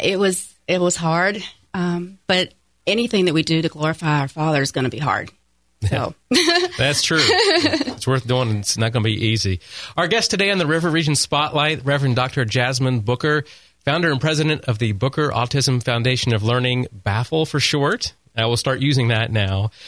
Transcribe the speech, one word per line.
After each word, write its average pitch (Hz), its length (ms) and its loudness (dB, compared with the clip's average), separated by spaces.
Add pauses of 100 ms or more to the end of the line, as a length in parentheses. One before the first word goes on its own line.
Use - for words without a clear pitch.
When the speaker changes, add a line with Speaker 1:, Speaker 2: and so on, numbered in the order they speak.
Speaker 1:
it 190 160 0
was, 190 340 0 (140)
it 180 120 2
was 175 160 2
hard, 175 480 0 (300)
um, 180 540 -4
but 185 260 0 (320)
anything 214 400 2
that 160 80 2
we 160 80 2
do 160 220 0
to 165 60 -2
glorify 156 500 -2
our 139 80 -2
Father 156 340 0
is 139 100 -2
gonna 131 180 -2
be - 100 -6
hard. 104 320 -2 (580)
So. - 240 -2 (160)
<laughs> 339 480 0
Speaker 2:
That's 139 240 0
true. 160 220 0
It's 320 840 0
worth 127 220 0
doing, 123 220 0
and 104 100 0
it's - 180 -4
not 113 140 0
gonna 117 120 0
be 107 260 0
easy. 101 320 0 (360)
Our 175 100 2
guest 220 220 0
today 196 220 0
on 190 80 0
the 160 80 0
River 160 240 0
Region 156 240 2
Spotlight, 147 720 0
Reverend 139 320 2
Doctor 127 280 0
Jasmine 127 540 0
Booker, 139 460 0 (400)
founder 165 260 2
and 127 100 0
president 156 440 0
of 113 120 0
the 110 140 0
Booker 135 400 -2
Autism 123 500 0
Foundation 123 540 0
of 101 80 0
Learning, 123 480 0
baffle 117 560 -2
for 147 120 -2
short. 151 540 0 (240)
I 113 80 2
will 117 120 2
start 131 220 -2
using 135 280 2
that 113 240 0
now. 101 400 0 (160)